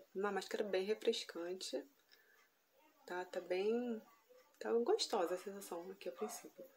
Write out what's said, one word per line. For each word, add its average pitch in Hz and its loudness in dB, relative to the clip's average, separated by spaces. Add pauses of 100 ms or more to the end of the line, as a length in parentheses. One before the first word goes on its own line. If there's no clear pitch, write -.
(140)
uma 202 0
máscara 202 -2
bem 190 2
refrescante, 190 0 (1200)
tá? 180 -4
Tá 180 -4
bem, 220 2 (560)
tá 214 -2
gostosa 233 4
a 180 -2
sensação 190 -8
aqui 185 -8
a - -12
princípio. - -8 (140)